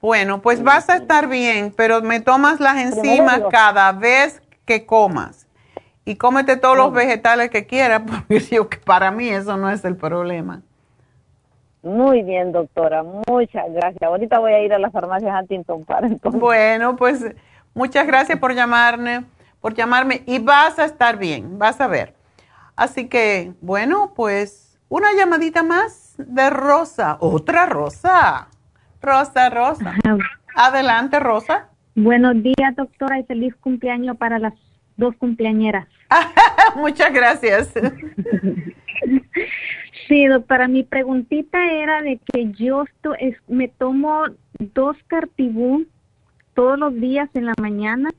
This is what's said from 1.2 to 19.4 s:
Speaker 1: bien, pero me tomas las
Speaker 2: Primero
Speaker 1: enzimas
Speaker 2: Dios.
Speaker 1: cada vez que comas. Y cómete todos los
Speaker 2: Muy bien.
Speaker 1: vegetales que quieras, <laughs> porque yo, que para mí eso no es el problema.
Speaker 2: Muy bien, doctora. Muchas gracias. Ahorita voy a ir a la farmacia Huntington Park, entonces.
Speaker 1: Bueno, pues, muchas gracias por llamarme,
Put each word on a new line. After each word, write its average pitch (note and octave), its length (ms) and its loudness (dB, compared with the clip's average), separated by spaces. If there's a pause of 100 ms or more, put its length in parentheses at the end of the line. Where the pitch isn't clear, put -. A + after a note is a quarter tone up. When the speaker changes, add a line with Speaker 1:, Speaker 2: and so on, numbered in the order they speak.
Speaker 1:
bien, A3+ 460 -2
pero A3+ 260 2
me A3+ 180 -2
tomas C#4 400 2
las C#4 140 2
Speaker 2:
Primero B3+ 240 -4
Speaker 1:
enzimas B3 400 4
Speaker 2:
Dios. G#3 140 -2
Speaker 1:
cada G3+ 420 6
vez B3 480 0 (240)
que A3 200 -2
comas. F#3 640 0 (560)
Y G#3 140 -8
cómete C4 400 2
todos B3+ 180 4
los C4 160 4
Speaker 2:
Muy B3 80 -2
bien. B3 80 2
Speaker 1:
vegetales A#3 440 0
que G#3 160 -4
quieras, A#3+ 380 2
<laughs> A3 220 -10
porque G#3+ 140 2
yo, G#3+ 260 0
que - 120 -12
para F#3+ 320 2
mí A#3 180 -6
eso G3 260 -4
no F#3+ 140 -2
es G3 160 -6
el F3+ 100 -4
problema. F3 680 -6 (1200)
Speaker 2:
Muy A#3 400 2
bien, F3+ 280 -4
doctora. D#3+ 520 -2
Muchas G#3 680 -4
gracias. F3 320 -4
Ahorita G#3+ 360 0
voy A3 120 0
a G#3+ 100 4
ir G#3 120 0
a G3+ 60 2
la G3 120 -2
farmacia F#3+ 480 -2
Huntington F3 460 -8
Park, - 220 -2
entonces. A3+ 340 -2
Speaker 1:
Bueno, A#3 560 2
pues, B3 280 0 (480)
muchas C4 320 0
gracias D4 340 2
por B3+ 140 -2
llamarme, A#3+ 720 0 (380)